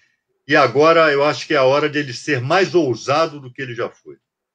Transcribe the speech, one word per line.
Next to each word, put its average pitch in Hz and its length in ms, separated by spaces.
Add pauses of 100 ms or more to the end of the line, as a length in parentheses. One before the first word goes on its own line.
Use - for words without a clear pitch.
(460)
e 139 80
agora 151 560
eu 143 140
acho 143 220
que 160 80
é - 20
a 135 80
hora 147 240
dele 143 240
ser 127 300
mais 156 320
ousado 147 640
do 127 100
que 131 120
ele 123 120
já 110 140
foi, - 280 (380)